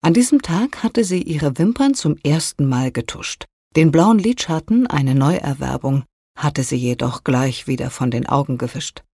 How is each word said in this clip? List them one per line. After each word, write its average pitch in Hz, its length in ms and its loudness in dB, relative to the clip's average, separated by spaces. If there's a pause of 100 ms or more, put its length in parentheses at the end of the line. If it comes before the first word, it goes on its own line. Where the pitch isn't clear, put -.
An 165 100 2
diesem 247 300 4
Tag 202 400 -2
hatte 226 220 0
sie 185 180 -2
ihre 147 360 -2
Wimpern 240 360 2
zum 151 280 -2
ersten 147 460 0
Mal 127 240 0
getuscht, - 540 -10 (280)
den 160 160 6
blauen 190 280 6
Lidschatten, 220 680 0
eine 135 280 0
Neuerwerbung, 135 920 0 (340)
hatte 143 240 -2
sie 131 140 -4
jedoch 123 480 -4
gleich 127 420 -2
wieder 127 240 -4
von 127 200 -4
den 120 160 -4
Augen 139 320 -2
gewischt. - 440 -10 (120)